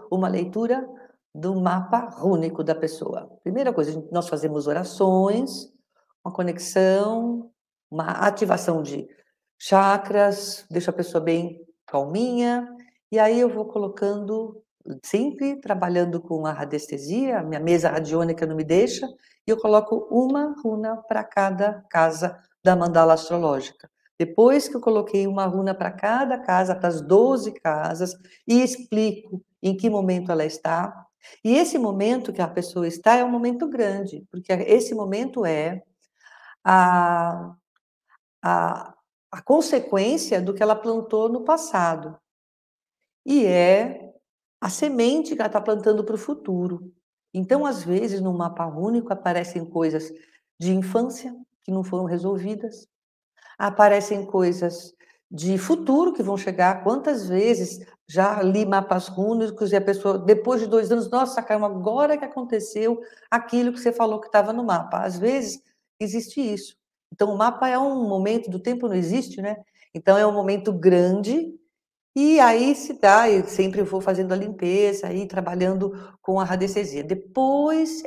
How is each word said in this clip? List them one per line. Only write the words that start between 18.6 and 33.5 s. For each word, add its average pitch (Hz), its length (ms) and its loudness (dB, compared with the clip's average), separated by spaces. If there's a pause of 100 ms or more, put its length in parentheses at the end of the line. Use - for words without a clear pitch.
deixa, 175 420 0 (400)
e 214 60 0
eu 226 60 0
coloco 214 520 4
uma 277 540 0
runa 220 420 -4
pra 214 160 -2
cada 202 680 -2
casa 165 500 0 (240)
da 185 140 6
mandala 165 360 6
astrológica. 160 760 -2 (280)
Depois 240 520 4
que - 60 -8
eu 240 60 -8
coloquei 208 460 0
uma 196 180 -2
runa 190 300 -2
pra 190 160 -6
cada 240 460 -2
casa, 185 360 0
pras 175 280 -2
doze 214 500 4
casas, 160 640 -4 (320)
e 240 160 6
explico 214 800 -4 (180)
em 190 140 0
que 196 140 0
momento 185 420 0
ela 156 140 0
está, 165 600 -4 (380)
e 226 120 4
esse 320 240 2
momento 220 520 -2
que - 100 -4
a 170 60 0
pessoa 175 400 -4
está 165 280 4
é 247 80 2
um 247 80 -2
momento 240 360 -2